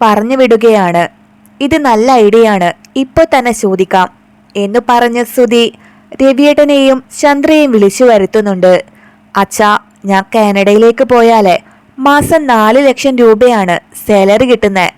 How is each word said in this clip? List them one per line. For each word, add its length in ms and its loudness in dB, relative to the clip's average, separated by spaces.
പറഞ്ഞു 380 -2
വിടുകയാണ്. 640 0
"ഇത് 260 -2
നല്ല 220 0
ഐഡിയ 320 2
ആണ്, 140 -2
ഇപ്പൊ 200 0
തന്നെ 280 -2
ചോദിക്കാം," 460 -2
എന്ന് 240 -4
പറഞ്ഞ് 340 0
ശ്രുതി 300 0
രവിയേട്ടനെയും 800 2
ചന്ദ്രയെയും 560 0
വിളിച്ചു 340 0
വരുത്തുന്നുണ്ട്. 640 0
"അച്ഛാ, 280 -2
ഞാൻ 240 -2
കാനഡയിലേക്ക് 800 2
പോയാലേ 440 2
മാസം 340 0
നാല് 360 2
ലക്ഷം 340 -2
രൂപയാണ് 560 2
സാലറി 480 0
കിട്ടുന്നേ. 380 -2